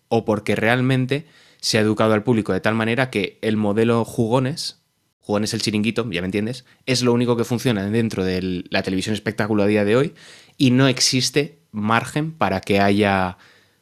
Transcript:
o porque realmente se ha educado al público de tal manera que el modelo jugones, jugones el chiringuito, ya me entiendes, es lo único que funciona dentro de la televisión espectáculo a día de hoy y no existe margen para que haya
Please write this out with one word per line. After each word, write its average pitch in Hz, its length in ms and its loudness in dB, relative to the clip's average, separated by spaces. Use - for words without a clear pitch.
o 117 160 0
porque 104 320 -2
realmente 127 720 0
se - 180 0
ha 107 40 4
educado 107 320 2
al 104 80 2
público 110 300 0
de 92 80 0
tal 110 140 0
manera 117 360 0
que 98 320 -4
el 110 140 0
modelo 110 480 2
jugones, 127 760 -4
jugones 104 340 -2
el 107 80 -4
chiringuito, 110 480 -2
ya 85 100 -4
me 92 60 -4
entiendes, 107 380 -4
es 123 160 0
lo 120 100 4
único 120 240 2
que 117 80 0
funciona 113 460 -2
dentro 107 340 -2
de 92 460 -2
la 98 120 0
televisión 95 320 -2
espectáculo 104 480 -2
a 98 40 4
día 104 180 2
de 107 120 2
hoy 135 180 0
y 131 140 2
no 135 180 4
existe 131 720 -2
margen 117 600 0
para 95 280 -2
que 98 200 0
haya 98 580 2